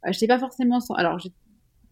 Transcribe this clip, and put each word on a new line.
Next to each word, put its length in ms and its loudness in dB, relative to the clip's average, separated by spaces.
euh, 60 -2
j'étais 160 0
pas 100 4
forcément 420 0
sans... 140 -6
Alors, 240 0
j'ai, 140 -14